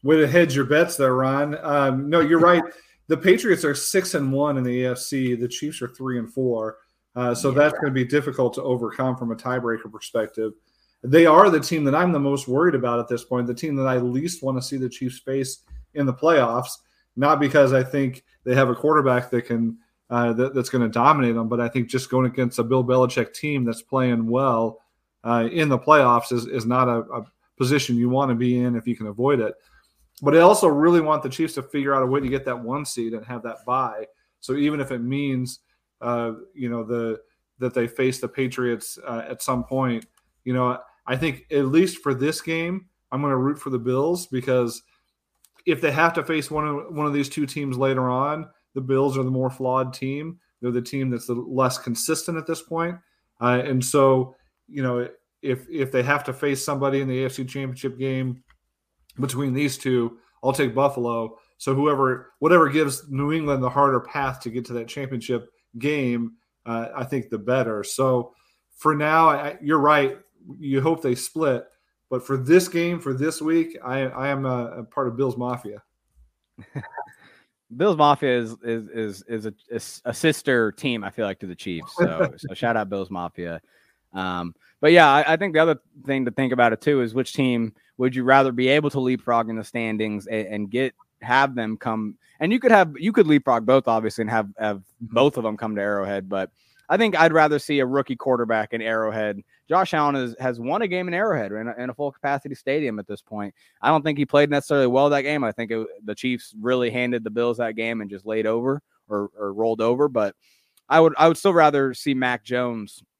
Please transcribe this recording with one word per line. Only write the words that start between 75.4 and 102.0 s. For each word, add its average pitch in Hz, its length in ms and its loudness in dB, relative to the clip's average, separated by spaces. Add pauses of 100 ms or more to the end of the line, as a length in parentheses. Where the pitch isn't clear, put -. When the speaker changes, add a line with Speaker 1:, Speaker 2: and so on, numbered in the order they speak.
Speaker 2:
<laughs> - 1040 -18
Bills 175 200 2
Mafia 143 420 4
is, 113 240 -6
is, 113 260 -4
is, 107 400 -8
is 110 180 -8
a, 107 80 -10 (140)
is - 360 -12
a 120 100 -4
sister 127 560 2
team, 120 320 -6
I 98 80 -8
feel 110 160 -4
like, 98 140 -6
to 104 80 -10
the 87 80 -12
Chiefs. 82 400 -10
So, - 380 -2
Speaker 1:
<laughs> - 20 -20
Speaker 2:
so - 180 -14
shout 117 220 -2
out 107 120 -2
Bills 98 220 -8
Mafia. 87 500 -8 (520)
Um, 90 440 -6 (240)
but 151 100 6
yeah, 170 180 10
I, 147 260 4
I - 20 2
think 180 180 -4
the 156 60 4
other 160 200 2 (240)
thing 135 200 -2
to 120 80 -4
think 131 200 -2
about 120 200 4
it 110 80 -4
too 147 200 2
is 113 140 -4
which 127 180 -4
team 120 420 -2 (220)
would 127 200 -2
you 127 80 -2
rather 135 260 6
be 127 160 0
able 147 240 4
to 143 80 -4
leapfrog 120 500 0
in 113 60 -6
the 110 80 -6
standings 107 640 -4
and, 110 220 -4
and 104 220 -6
get, 123 240 -2 (280)
have 131 320 2
them 110 220 -4
come, 110 400 -6 (240)
and 160 100 0
you 240 80 2
could 240 140 4
have, 180 260 4
you 180 140 -2
could 208 160 6
leapfrog 123 380 4
both, 131 200 4
obviously, 113 360 0
and 107 80 -4
have, 110 180 0 (100)
have 107 200 -4
Speaker 1:
Mm-hmm. 110 360 -16
Speaker 2:
both 139 220 4
of 120 80 -6
them 107 120 -2
come 107 200 -6
to 104 40 -4
Arrowhead. 98 480 -4
But 95 220 -4 (380)
I 165 80 2
think 208 200 0
I'd 160 160 6
rather 151 280 4
see 143 180 -2
a 131 80 2
rookie 135 300 -2
quarterback 113 560 0
in 113 100 -6
Arrowhead. 110 640 -2 (240)
Josh 180 260 0
Allen 147 220 2
is, 123 240 -4
has 127 180 -4
won 139 240 -4
a 214 60 -4
game 180 180 -4
in 175 80 -6
Arrowhead 170 380 -2
in 110 160 -8
a, 117 120 -10
in 127 100 -8
a 123 40 -14
full 143 160 -6